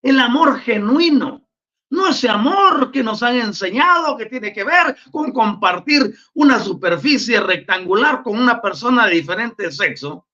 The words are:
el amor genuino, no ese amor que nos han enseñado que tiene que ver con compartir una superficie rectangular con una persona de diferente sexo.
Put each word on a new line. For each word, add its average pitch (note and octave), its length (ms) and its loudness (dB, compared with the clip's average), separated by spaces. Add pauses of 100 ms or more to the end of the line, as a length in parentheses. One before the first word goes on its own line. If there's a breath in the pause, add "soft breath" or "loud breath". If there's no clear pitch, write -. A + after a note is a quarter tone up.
el C4+ 200 2
amor B3+ 400 2
genuino, A#3 840 0 (440)
no F#4 180 0
ese B3+ 220 0
amor C#4+ 640 2
que C4+ 120 -2
nos A3 180 -4
han A#3+ 140 0
enseñado B3 800 0
que A3+ 120 -12
tiene G#3 260 -10
que G3+ 100 -6
ver E4 320 2 (160 soft breath)
con D4+ 220 -4
compartir G#3+ 840 0 (200 loud breath)
una C#4 240 4
superficie F#3+ 840 0
rectangular F#3 800 0
con G#3+ 160 -4
una A#3+ 220 2
persona A3+ 460 0
de F3 80 2
diferente F#3 540 -4
sexo. D3+ 640 -6